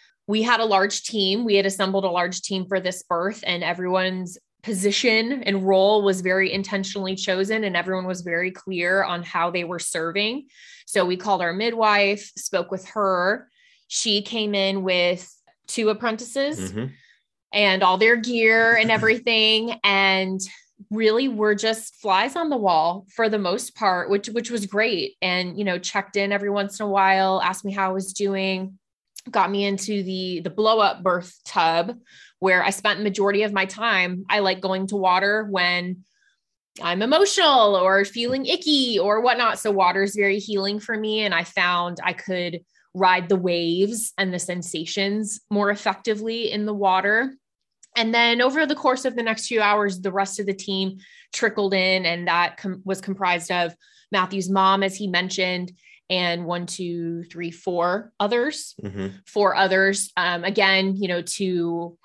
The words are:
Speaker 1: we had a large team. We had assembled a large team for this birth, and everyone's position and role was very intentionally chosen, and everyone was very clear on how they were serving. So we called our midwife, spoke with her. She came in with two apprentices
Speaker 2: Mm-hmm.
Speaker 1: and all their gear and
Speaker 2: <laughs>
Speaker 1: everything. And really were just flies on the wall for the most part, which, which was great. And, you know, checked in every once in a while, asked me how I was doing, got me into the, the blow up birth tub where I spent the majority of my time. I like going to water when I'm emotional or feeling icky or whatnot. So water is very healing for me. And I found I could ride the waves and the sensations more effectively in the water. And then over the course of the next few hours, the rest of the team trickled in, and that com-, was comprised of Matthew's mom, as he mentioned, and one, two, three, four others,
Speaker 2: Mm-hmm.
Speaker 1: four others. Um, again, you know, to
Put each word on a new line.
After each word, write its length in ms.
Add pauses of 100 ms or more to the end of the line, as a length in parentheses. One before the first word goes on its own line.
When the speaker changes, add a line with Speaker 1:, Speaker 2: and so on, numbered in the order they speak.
(280)
Speaker 1:
we 160
had 160
a 60
large 380
team. 400
We 120
had 100
assembled 400
a 40
large 320
team 260
for 120
this 240
birth, 420
and 180
everyone's 760 (240)
position 800
and 260
role 360
was 180
very 320
intentionally 600
chosen, 480
and 120
everyone 300
was 160
very 300
clear 520
on 200
how 260
they 140
were 160
serving. 680 (400)
So 180
we 140
called 240
our 100
midwife, 840
spoke 320
with 200
her. 600 (380)
She 340
came 340
in 280
with 460 (380)
two 220
apprentices 840
Speaker 2:
Mm-hmm. 140 (640)
Speaker 1:
and 320
all 140
their 180
gear 600
and 140
Speaker 2:
<laughs> 60
Speaker 1:
everything. 840
And 560 (500)
really 380
were 280
just 420
flies 400
on 120
the 80
wall 560
for 140
the 120
most 360
part, 340
which, 200
which 200
was 160
great. 560
And, 360
you 80
know, 120
checked 380
in 160
every 180
once 300
in 60
a 40
while, 520
asked 240
me 80
how 160
I 40
was 200
doing, 640 (500)
got 220
me 140
into 380
the, 360
the 100
blow 300
up 240
birth 420
tub 500 (440)
where 240
I 80
spent 260
the 60
majority 400
of 100
my 120
time. 640
I 100
like 220
going 260
to 80
water 560
when 520 (800)
I'm 200
emotional 760
or 300
feeling 400
icky 520
or 240
whatnot. 380
So 120
water 320
is 120
very 240
healing 400
for 180
me. 240
And 140
I 80
found 600
I 100
could 480 (320)
ride 360
the 80
waves 800
and 160
the 60
sensations 1120
more 200
effectively 800
in 140
the 80
water. 640 (640)
And 160
then 280
over 240
the 100
course 280
of 120
the 80
next 240
few 140
hours, 380
the 140
rest 260
of 60
the 80
team 440 (360)
trickled 400
in, 320
and 220
that 300
com-, 280
was 160
comprised 500
of 240 (380)
Matthew's 360
mom, 320
as 140
he 120
mentioned, 640 (360)
and 360
one, 200
two, 600
three, 260
four 680
others, 600
Speaker 2:
Mm-hmm. 260 (180)
Speaker 1:
four 300
others. 600
Um, 300
again, 500
you 140
know, 120
to 840